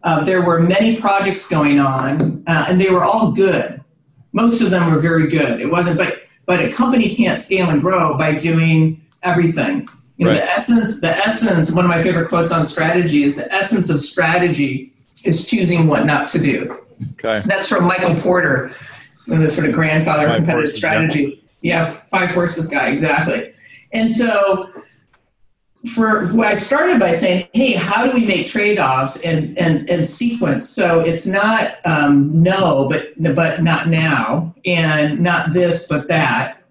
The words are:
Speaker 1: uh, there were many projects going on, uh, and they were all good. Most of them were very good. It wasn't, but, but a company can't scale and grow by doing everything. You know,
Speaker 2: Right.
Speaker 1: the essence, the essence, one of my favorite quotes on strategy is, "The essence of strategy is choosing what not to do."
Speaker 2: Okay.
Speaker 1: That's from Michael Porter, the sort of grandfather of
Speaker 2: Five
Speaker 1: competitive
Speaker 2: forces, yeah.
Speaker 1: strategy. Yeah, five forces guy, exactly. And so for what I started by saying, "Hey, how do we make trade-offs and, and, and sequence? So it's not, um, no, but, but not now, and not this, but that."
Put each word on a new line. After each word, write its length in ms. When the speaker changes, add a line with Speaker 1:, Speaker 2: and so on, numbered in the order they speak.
Speaker 1:
uh, 200
there 180
were 200
many 400
projects 480
going 300
on, 680
uh, 220
and 100
they 100
were 140
all 300
good. 500
Most 300
of 80
them 240
were 60
very 280
good. 320
It 100
wasn't, 280
but, 220
but 180
a 80
company 420
can't 240
scale 320
and 120
grow 360
by 180
doing 680
everything. 640
You 100
know, 40
Speaker 2:
Right. 60
Speaker 1:
the 120
essence, 520
the 80
essence, 460
one 120
of 60
my 120
favorite 280
quotes 220
on 120
strategy 600
is, 120
"The 180
essence 360
of 100
strategy 920
is 200
choosing 420
what 180
not 240
to 100
do." 400
Speaker 2:
Okay. 320
Speaker 1:
That's 220
from 160
Michael 320
Porter, 560
the 220
sort 180
of 80
grandfather 480
of 60
Speaker 2:
Five 80
Speaker 1:
competitive 340
Speaker 2:
forces, 120
yeah. 60
Speaker 1:
strategy. 540
Yeah, 220
five 240
forces 320
guy, 240
exactly. 640
And 180
so 600
for 400
what 140
I 80
started 440
by 120
saying, 420
"Hey, 200
how 320
do 60
we 140
make 220
trade-offs 720
and, 360
and, 320
and 160
sequence? 640
So 340
it's 260
not, 480
um, 560
no, 480
but, 200
but 260
not 260
now, 680
and 540
not 340
this, 340
but 200
that." 480